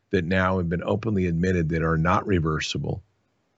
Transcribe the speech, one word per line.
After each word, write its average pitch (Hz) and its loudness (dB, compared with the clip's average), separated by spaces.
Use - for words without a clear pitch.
that 92 0
now 95 2
have 87 0
been 85 -2
openly 104 0
admitted 87 0
that 80 0
are 80 0
not 87 2
reversible. 78 -2